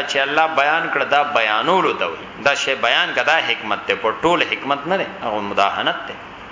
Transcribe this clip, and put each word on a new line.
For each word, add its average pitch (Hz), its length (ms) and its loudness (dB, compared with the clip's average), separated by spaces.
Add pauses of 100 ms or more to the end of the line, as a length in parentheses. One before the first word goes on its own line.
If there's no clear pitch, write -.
چې - 100 -2
الله 147 300 2
بیان 156 460 2
کړ، 139 100 0
دا 139 200 4
بیانولو 123 680 2
ته 95 120 -2
وای. - 380 -10
دا 139 120 4
شی 135 200 0
بیان 143 400 2
کړه، 123 100 2
دا 156 120 4 (100)
حکمت 107 400 -2
ته، 98 80 2
په 110 260 0
ټول 160 300 4
حکمت 131 360 -4
نه 190 100 0
ده، 151 100 -2 (160)
هغه 107 160 -2
مداهنت 101 680 0
ته. - 80 -12 (360)